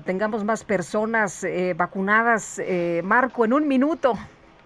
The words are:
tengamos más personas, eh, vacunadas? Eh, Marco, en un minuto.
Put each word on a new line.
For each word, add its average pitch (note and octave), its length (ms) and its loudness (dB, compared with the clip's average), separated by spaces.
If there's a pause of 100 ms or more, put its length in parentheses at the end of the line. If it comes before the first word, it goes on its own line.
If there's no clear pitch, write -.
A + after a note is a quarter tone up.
tengamos G#3 400 -2
más G#3+ 180 -2
personas, G#3+ 800 -2
eh, F3+ 320 -2
vacunadas? G3+ 840 0
Eh, E3+ 440 0
Marco, A#3 400 2
en A3 80 2
un D4+ 160 2
minuto. C4+ 460 2 (520)